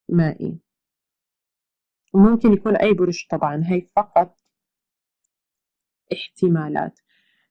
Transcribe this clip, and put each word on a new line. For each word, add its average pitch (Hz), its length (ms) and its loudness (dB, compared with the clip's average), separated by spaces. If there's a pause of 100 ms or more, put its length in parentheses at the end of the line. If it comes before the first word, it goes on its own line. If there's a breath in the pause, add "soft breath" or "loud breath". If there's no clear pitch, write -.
مائي. 165 520 -2 (1500)
ممكن 220 380 4
يكون 202 240 0
أي 208 180 2
برج 175 360 -2
طبعًا، 156 340 -4
هاي 180 160 -2 (160)
فقط 180 420 -2 (1700)
احتمالات. 156 880 -4 (500)